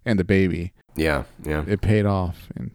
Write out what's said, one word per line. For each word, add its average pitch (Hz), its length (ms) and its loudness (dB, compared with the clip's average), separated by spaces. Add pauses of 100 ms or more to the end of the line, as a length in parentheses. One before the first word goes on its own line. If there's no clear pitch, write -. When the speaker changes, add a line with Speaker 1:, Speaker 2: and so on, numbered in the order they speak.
Speaker 1:
and 117 160 0
the 90 40 2
baby. 90 480 0 (220)
Speaker 2:
Yeah, 76 300 0 (200)
yeah. 76 220 -2
Speaker 1:
It 101 140 -2
paid 104 260 4
off. 92 480 -2
And, - 200 -10